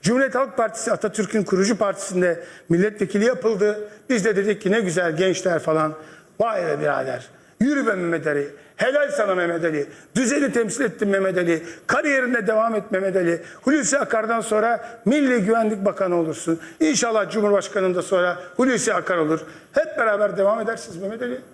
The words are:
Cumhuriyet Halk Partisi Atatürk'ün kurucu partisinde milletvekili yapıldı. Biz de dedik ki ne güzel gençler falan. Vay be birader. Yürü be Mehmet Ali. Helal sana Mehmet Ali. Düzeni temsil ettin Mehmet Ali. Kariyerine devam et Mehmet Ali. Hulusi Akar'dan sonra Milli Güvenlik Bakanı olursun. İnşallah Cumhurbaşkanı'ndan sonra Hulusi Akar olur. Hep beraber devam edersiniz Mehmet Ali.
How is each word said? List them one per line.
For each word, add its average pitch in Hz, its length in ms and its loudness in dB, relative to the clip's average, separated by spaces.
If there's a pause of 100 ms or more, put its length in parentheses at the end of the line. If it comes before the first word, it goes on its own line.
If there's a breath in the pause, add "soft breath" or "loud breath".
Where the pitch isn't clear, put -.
Cumhuriyet 254 340 2
Halk 262 220 -2
Partisi 226 340 -2
Atatürk'ün 208 520 0
kurucu 196 340 2
partisinde 180 680 0 (260 loud breath)
milletvekili 202 560 2
yapıldı. 214 640 0 (200 loud breath)
Biz 226 160 2
de 214 100 2
dedik 202 260 0
ki 185 100 0
ne 220 80 4
güzel 175 380 0
gençler 180 420 2
falan. 156 340 0 (460 loud breath)
Vay 214 280 0
be 147 120 -2
birader. 139 500 -2 (300 loud breath)
Yürü 269 280 2
be 220 60 2
Mehmet 170 340 -2
Ali. 143 220 -2 (260 loud breath)
Helal 277 360 0
sana 196 240 0
Mehmet 170 300 -2
Ali. 151 220 -2 (280 loud breath)
Düzeni 269 380 0
temsil 233 300 0
ettin 214 260 -2
Mehmet 190 280 2
Ali. 170 260 0 (240 loud breath)
Kariyerine 254 600 0
devam 220 280 2
et 208 160 -4
Mehmet 190 240 0
Ali. 170 260 2 (200 loud breath)
Hulusi 269 380 2
Akar'dan 226 420 0
sonra 214 640 0
Milli 254 400 4
Güvenlik 220 400 0
Bakanı 190 300 0
olursun. 165 440 -2 (200 loud breath)
İnşallah 226 500 2
Cumhurbaşkanı'ndan 190 720 0
sonra 180 380 0 (160 loud breath)
Hulusi 240 380 2
Akar 180 240 0
olur. 160 220 0 (320 loud breath)
Hep 311 260 0
beraber 208 400 0
devam 208 240 2
edersiniz 220 360 -8
Mehmet 202 240 -8
Ali. 247 200 -8 (120)